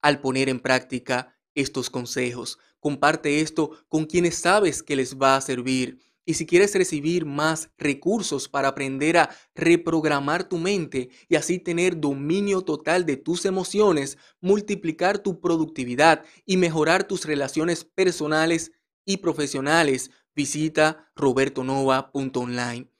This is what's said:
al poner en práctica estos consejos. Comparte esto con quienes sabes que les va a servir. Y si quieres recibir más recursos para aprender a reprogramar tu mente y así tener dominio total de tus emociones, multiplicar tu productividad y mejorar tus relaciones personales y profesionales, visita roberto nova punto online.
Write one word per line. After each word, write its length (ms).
al 200
poner 260
en 140
práctica 720
estos 340
consejos. 680
Comparte 600
esto 300
con 160
quienes 300
sabes 480
que 120
les 220
va 180
a 60
servir. 580
Y 120
si 100
quieres 300
recibir 500
más 520
recursos 720
para 220
aprender 480
a 140
reprogramar 920
tu 100
mente 520
y 80
así 240
tener 400
dominio 640
total 440
de 120
tus 280
emociones, 720
multiplicar 760
tu 240
productividad 800
y 120
mejorar 480
tus 200
relaciones 580
personales 880
y 140
profesionales, 960
visita 800
roberto 480
nova 480
punto 300
online. 580